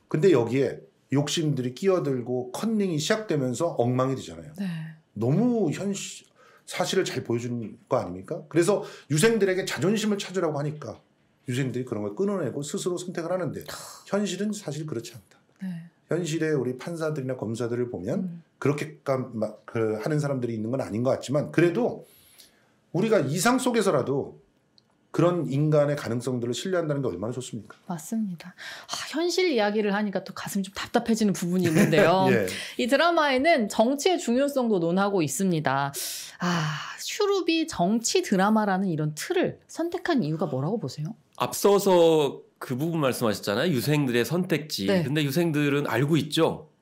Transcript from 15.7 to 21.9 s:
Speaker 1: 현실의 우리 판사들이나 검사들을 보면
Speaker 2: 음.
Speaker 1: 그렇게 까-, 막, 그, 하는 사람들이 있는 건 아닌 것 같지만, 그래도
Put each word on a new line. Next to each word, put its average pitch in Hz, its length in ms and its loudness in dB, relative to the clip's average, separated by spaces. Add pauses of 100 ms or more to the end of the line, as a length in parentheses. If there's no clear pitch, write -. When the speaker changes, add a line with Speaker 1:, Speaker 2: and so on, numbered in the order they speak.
Speaker 1:
현실의 156 460 -2
우리 127 220 -2
판사들이나 156 600 -6
검사들을 120 540 -4
보면 98 300 -4
Speaker 2:
음. 170 220 -8 (160)
Speaker 1:
그렇게 143 460 -2
까-, 127 280 -2
막, 110 320 -6
그, 110 380 0
하는 151 180 0
사람들이 127 340 -4
있는 110 160 -4
건 131 100 -2
아닌 117 240 -4
것 131 60 2
같지만, 139 420 -2
그래도 175 520 2 (880)